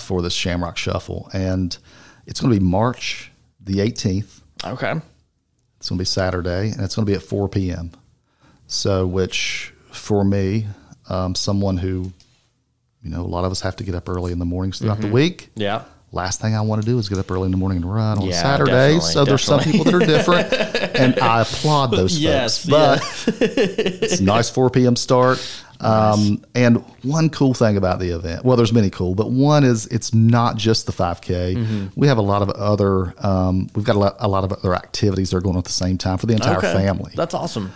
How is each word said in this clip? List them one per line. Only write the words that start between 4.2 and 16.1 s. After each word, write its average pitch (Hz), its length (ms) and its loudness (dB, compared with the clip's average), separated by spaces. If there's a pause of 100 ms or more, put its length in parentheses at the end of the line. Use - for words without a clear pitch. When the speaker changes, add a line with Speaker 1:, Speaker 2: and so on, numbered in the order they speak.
Speaker 2:
Okay. 107 300 -6 (840)
Speaker 1:
It's - 120 -12
gonna 90 100 -2
be 92 60 -2
Saturday, 92 640 -2
and - 100 -8
it's 95 140 -6
gonna 110 120 0
be 101 80 2
at 90 80 -6
four 101 260 -4
P 95 220 -2
M. 85 200 -8 (760)
So, 95 400 0
which - 640 -4 (180)
for 101 320 0
me, 98 440 0 (420)
um, 92 260 -4
someone 98 420 0
who, 92 340 -4 (920)
you - 80 -10
know, 82 100 -6
a 90 60 -6
lot 90 180 -2
of 92 60 -2
us 92 100 -8
have 95 160 -6
to - 60 -10
get 92 120 -6
up 87 140 -8
early 90 220 -4
in 87 80 -4
the 87 60 -4
mornings 92 340 -4
throughout 110 180 -2
the 107 100 -4
Speaker 2:
Mm-hmm. 104 60 -4
Speaker 1:
week. 160 420 0
Speaker 2:
Yeah. 107 280 -4 (280)